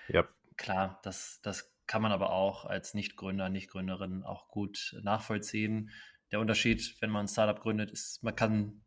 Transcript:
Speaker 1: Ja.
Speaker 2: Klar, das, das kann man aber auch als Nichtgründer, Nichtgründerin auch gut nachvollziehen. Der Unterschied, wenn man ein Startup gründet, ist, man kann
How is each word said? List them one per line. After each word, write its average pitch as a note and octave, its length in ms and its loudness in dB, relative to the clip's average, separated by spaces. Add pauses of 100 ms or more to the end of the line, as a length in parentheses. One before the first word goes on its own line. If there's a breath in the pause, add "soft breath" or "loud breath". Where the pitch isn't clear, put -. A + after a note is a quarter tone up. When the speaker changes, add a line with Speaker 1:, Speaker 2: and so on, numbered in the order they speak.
Speaker 1:
Ja. - 180 6 (320)
Speaker 2:
Klar, F#2+ 440 0
das, - 400 -8
das - 300 -6 (140)
kann A2 160 0
man A2 100 4
aber F#2+ 180 2
auch G2 360 2
als G2 260 -4
Nichtgründer, G2 560 -4
Nichtgründerin F#2+ 760 -4
auch - 240 -8
gut - 540 -6
nachvollziehen. G#2+ 880 0 (400 loud breath)
Der G#2 100 0
Unterschied, A2+ 600 2
wenn A2+ 80 0
man G#2 160 0
ein G2 40 0
Startup G#2+ 300 4
gründet, G#2+ 320 0
ist, - 320 -8
man A2+ 140 -2
kann G#2+ 500 2